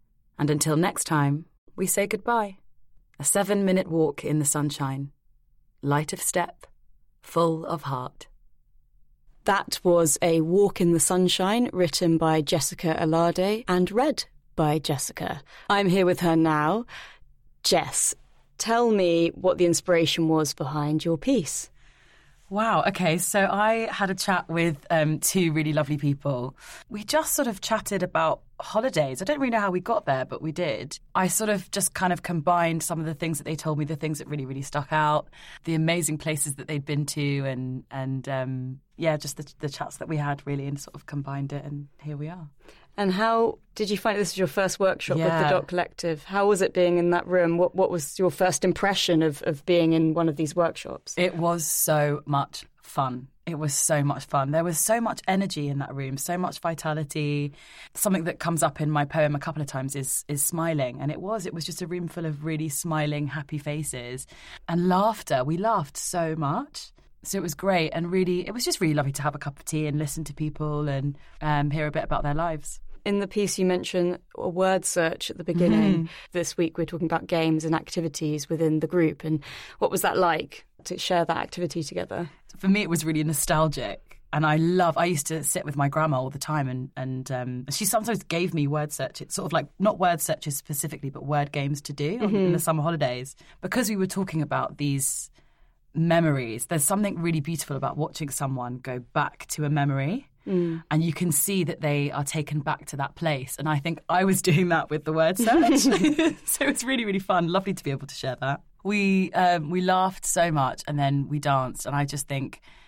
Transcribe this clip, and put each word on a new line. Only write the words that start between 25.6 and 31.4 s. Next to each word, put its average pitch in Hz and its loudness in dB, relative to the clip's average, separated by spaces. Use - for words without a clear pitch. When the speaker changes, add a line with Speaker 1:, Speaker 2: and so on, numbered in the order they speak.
Speaker 1:
lovely 147 0
people. 139 -2
We 208 -10
just 311 0
sort 269 2
of 214 -6
chatted 208 -2
about 160 0
holidays. 160 0
I 190 -6
don't 294 0
really 262 0
know 226 2
how 202 0
we 180 0
got 220 0
there, 131 0
but - -10
we 156 -6
did. 151 -4
I 185 2
sort 214 0